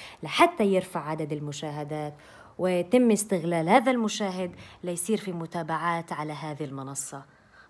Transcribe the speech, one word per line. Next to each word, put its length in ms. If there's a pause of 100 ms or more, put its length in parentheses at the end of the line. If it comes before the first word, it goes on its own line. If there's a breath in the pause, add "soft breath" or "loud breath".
(220 loud breath)
لحتى 420
يرفع 360
عدد 320
المشاهدات، 840 (440 loud breath)
ويتم 520
استغلال 580
هذا 220
المشاهد 640 (320 loud breath)
ليصير 340
في 140
متابعات 800
على 200
هذه 320
المنصة، 600 (460 soft breath)